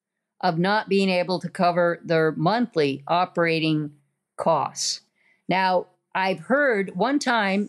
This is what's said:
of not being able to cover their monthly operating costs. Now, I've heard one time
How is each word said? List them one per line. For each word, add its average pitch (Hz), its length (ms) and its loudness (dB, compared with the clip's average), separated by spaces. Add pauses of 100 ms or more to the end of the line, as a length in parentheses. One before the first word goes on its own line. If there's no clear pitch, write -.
(400)
of 180 160 0
not 196 320 0
being 196 220 2
able 180 300 0
to 175 80 -8
cover 175 560 0
their 160 260 2
monthly 160 800 0
operating 160 840 0 (460)
costs. - 640 -2 (460)
Now, 185 400 2 (260)
I've 190 260 -2
heard 233 560 0
one 247 220 0
time 208 500 0